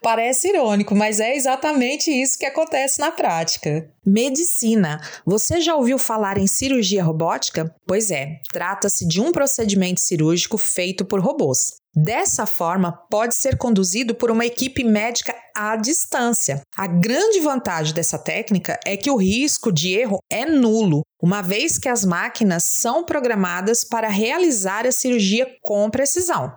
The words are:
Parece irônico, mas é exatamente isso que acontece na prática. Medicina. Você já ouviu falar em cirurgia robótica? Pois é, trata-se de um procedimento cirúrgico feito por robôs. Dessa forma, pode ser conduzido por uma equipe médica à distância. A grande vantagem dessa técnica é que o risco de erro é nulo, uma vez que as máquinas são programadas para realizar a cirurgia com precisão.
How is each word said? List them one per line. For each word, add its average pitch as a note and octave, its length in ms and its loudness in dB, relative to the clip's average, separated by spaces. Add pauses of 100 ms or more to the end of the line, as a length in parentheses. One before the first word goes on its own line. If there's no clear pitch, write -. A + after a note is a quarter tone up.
Parece A#3 480 0
irônico, G#3 460 2
mas G#3+ 240 2
é A#3 160 0
exatamente C4+ 720 0
isso C4+ 300 0
que D4+ 60 -4
acontece C#4 540 -2
na D#4+ 120 0
prática. E3 760 -2 (160)
Medicina. A3+ 960 2 (240)
Você A3 380 0
já D#4+ 140 2
ouviu C4 240 2
falar G3+ 400 -2
em G3 80 2
cirurgia G#3 560 0
robótica? D#3+ 680 -2 (140)
Pois G#3 240 0
é, D3+ 300 -6 (120)
trata-se F#3+ 560 -2
de E3 140 0
um D#4+ 100 2
procedimento G3+ 680 0
cirúrgico E3+ 560 0
feito F#3 480 -2
por G3 140 0
robôs. F#3+ 600 0 (140)
Dessa A3+ 520 0
forma, F3 480 0 (160)
pode A3+ 260 0
ser C4 220 0
conduzido A3+ 580 0
por A#3 160 0
uma A3+ 140 2
equipe C4 360 -2
médica A#3 540 0 (180)
à G#3+ 220 -2
distância. A#3 880 -2 (140)
A G3 120 -4
grande D4+ 540 2
vantagem F#3 520 -2
dessa D#3+ 240 -2
técnica F3 680 -2
é G3 100 -2
que C#4+ 160 -2
o C4 60 2
risco A3 560 0
de E3+ 200 0
erro A#3 260 0 (120)
é A#3 140 -4
nulo, A3 560 4 (200)
uma G3 200 2
vez G#3 360 0
que - 120 -2
as A#3 160 0
máquinas F3+ 580 0
são C4 400 -2
programadas A3 800 0
para A3+ 240 -2
realizar A3 800 0
a B3+ 40 2
cirurgia A#3+ 540 2 (160)
com G#3 280 0
precisão. C#4 680 -2